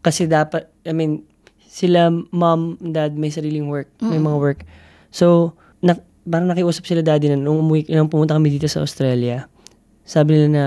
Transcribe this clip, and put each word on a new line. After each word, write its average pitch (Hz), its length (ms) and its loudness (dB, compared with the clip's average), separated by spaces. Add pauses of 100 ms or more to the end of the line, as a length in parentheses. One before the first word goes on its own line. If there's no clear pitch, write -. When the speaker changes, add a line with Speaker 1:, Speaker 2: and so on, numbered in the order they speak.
Speaker 1:
kasi 170 240 -2
dapat, 156 460 -2 (160)
I 165 80 -4
mean, 156 320 -2 (340)
sila 175 480 2 (220)
mom 170 500 0
and 165 140 -8
dad 151 240 -4
may 151 100 -2
sariling 151 380 -6
work, 143 320 -8
may 190 180 -4
Speaker 2:
Mm. 156 140 0
Speaker 1:
mga 147 80 0
work. 143 220 -2 (500)
So, 170 480 2 (240)
na-, 180 160 2 (240)
parang 170 240 -2
nakiusap 175 400 -2
sila 165 160 -2
daddy 151 240 2
na 143 100 2
nung 143 220 0
umuwi, 156 320 0
nung 156 180 2
pumunta 156 300 0
kami 151 160 2
dito 147 160 -4
sa 156 100 -4
Australia, 127 680 -4 (560)
sabi 151 320 2
nila 151 100 4
na 147 180 2